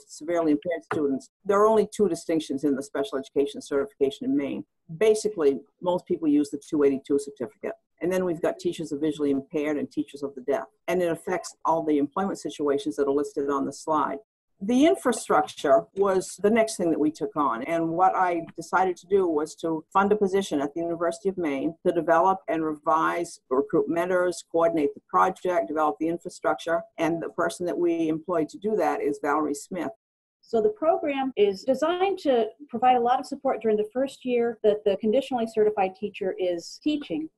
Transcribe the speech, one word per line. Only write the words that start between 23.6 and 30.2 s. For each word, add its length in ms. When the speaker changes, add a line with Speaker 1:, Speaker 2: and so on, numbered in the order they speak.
Speaker 1:
mentors, 640
coordinate 440
the 120
project, 600
develop 320
the 80
infrastructure. 720
And 240
the 80
person 380
that 100
we 320
employed 400
to 80
do 200
that 220
is 220
Valerie 320
Smith. 380